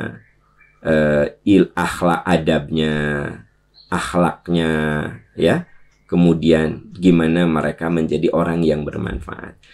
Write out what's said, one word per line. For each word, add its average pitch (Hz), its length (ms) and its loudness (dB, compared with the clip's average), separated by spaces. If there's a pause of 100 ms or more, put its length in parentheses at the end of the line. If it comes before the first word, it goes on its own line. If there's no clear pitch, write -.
(840)
eh, 76 420 2 (220)
il-, 92 240 4
akhlak 87 560 -2
adabnya, 78 680 0 (920)
akhlaknya 85 840 -2 (600)
ya. 143 320 0 (400)
Kemudian 80 880 2
gimana 87 560 2
mereka 78 400 -2
menjadi 80 480 0
orang 82 320 0
yang 76 160 0
bermanfaat. - 720 -8 (200)